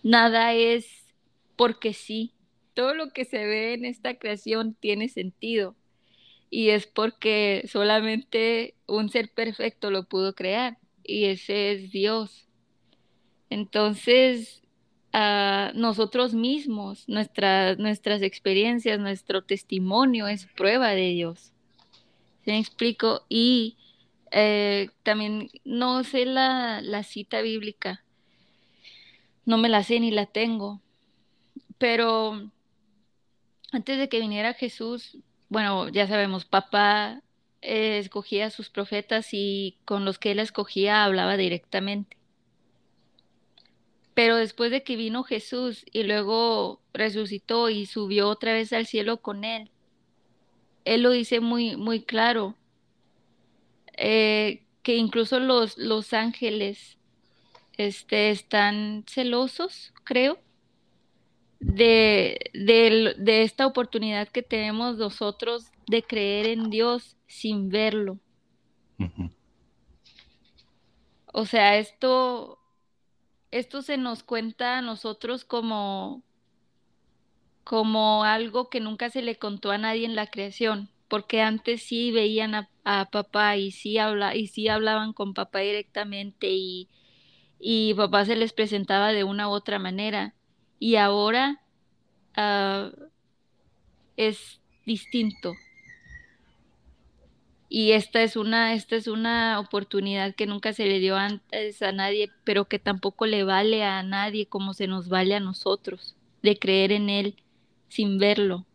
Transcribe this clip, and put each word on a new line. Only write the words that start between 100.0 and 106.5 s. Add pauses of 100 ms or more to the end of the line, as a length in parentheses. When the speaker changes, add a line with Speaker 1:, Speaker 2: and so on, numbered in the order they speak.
Speaker 1:
que
nunca
se
le
dio
antes
a
nadie, (140)
pero
que
tampoco
le
vale
a
nadie
como
se
nos
vale
a
nosotros, (280)
de